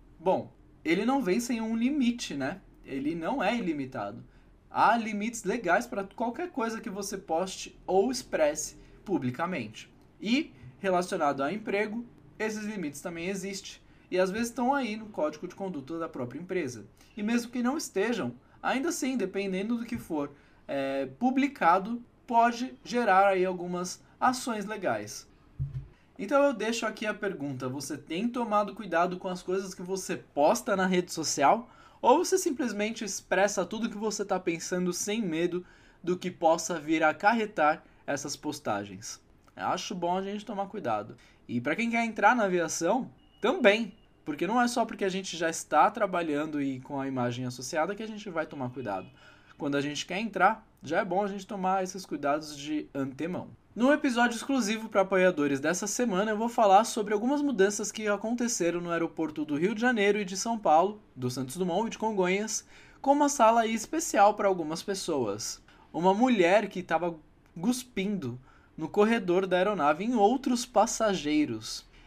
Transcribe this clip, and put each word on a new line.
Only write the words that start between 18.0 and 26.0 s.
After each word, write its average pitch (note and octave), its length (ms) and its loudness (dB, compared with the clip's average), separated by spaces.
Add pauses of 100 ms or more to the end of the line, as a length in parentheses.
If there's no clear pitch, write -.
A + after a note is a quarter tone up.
ainda C4+ 280 0
assim, C4+ 260 -2
dependendo G3 600 -2
do A#3 80 -8
que A#3 140 -8
for C#3+ 320 -4 (380)
é, - 380 -2 (120)
publicado A#3+ 840 2 (240)
pode A#3 480 2 (100)
gerar G3+ 440 4
aí F#3 160 4
algumas F3+ 600 -4 (160)
ações A3+ 460 0
legais. C#3 600 -4 (920)